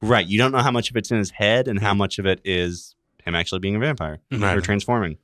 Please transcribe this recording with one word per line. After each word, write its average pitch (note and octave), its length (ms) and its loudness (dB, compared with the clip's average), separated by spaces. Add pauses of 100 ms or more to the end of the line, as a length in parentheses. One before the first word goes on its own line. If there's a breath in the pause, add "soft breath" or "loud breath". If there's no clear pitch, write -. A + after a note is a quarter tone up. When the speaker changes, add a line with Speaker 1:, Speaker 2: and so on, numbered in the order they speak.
Speaker 1:
Right. A2 260 4
You G2 120 0
don't C3 140 4
know C3 100 2
how C3+ 80 2
much A#2+ 200 0
of A#2+ 60 -6
it's G#2+ 140 -2
in A#2 80 2
his G2+ 140 -2
head A2+ 360 2
and G#2 120 -2
how G#2 120 2
Speaker 2:
Hmm. G2 60 2
Speaker 1:
much G2 220 0
of G2 60 -2
it F#2 180 2
is F2+ 500 -2 (300)
him E2+ 100 -4
actually E2+ 240 -2
being F#2+ 180 -2
a G#2+ 40 -2
vampire F2+ 400 -4 (120)
Speaker 3:
Mm-hmm. A#2 100 -4
Speaker 2:
Right. F#2+ 140 2
Speaker 1:
or G2 60 0
transforming. G2+ 600 -2